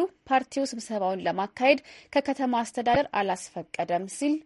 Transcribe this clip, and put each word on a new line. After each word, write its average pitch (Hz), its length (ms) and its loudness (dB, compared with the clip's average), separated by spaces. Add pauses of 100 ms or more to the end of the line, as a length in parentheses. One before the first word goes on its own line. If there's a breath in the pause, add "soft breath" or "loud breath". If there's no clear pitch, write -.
(240)
ፓርቲው 269 420 0
ስብሰባውን 196 580 -4
ለማካሄድ 208 560 2 (320 loud breath)
ከከተማ 269 460 0
አስተዳደር 240 560 0
አላስፈቀደም 185 960 -2
ሲል 294 360 0